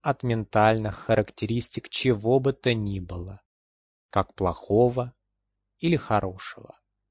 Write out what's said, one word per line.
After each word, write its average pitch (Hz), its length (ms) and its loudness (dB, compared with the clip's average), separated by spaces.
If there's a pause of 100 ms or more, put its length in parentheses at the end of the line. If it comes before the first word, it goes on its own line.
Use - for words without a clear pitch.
от 139 220 -2
ментальных 110 720 2
характеристик 113 920 -2
чего 120 540 2
бы 135 100 2
то 127 220 -2
ни 101 260 -2
было, 90 420 -10 (680)
как - 260 -2
плохого 120 800 0 (640)
или 165 180 0
хорошего. - 840 -4 (340)